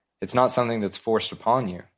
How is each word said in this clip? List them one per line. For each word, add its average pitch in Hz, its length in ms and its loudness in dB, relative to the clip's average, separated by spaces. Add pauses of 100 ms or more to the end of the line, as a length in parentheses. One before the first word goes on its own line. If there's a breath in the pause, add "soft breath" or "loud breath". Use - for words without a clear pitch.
(220)
it's - 120 -6
not 127 180 4
something 117 300 0
that's 98 160 -4
forced 110 340 -2
upon 113 380 0
you. 87 140 -10 (140)